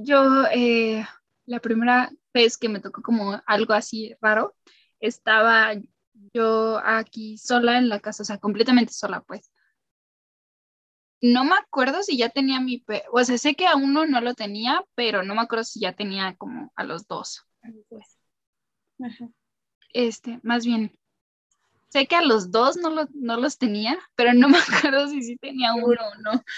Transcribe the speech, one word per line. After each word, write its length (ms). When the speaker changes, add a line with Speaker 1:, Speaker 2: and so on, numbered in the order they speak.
Speaker 1:
yo, 500
eh, 520
la 140
primera 500
vez 240
que 120
me 120
tocó 200
como 440
algo 280
así 480
raro, 340
estaba 720
yo 500
aquí 540
sola 400
en 120
la 100
casa, 240
o 20
sea, 140
completamente 540
sola, 280
pues. 300
No 220
me 120
acuerdo 480
si 140
ya 120
tenía 300
mi 200
pe-, 320
o 120
sea, 140
sé 180
que 120
a 80
uno 300
no 160
lo 140
tenía, 480
pero 280
no 120
me 60
acuerdo 220
si 160
ya 140
tenía 420
como 400
a 80
los 240
dos. 380
Speaker 2:
Pues, 280
ajá. 260
Speaker 1:
Este, 500
más 220
bien, 320
sé 180
que 80
a 60
los 300
dos 260
no 120
lo-, 240
no 240
los 200
tenía, 400
pero 180
no 160
me 80
<laughs> 340
acuerdo 160
si 160
sí 140
tenía 360
uno 280
o 200
no. 220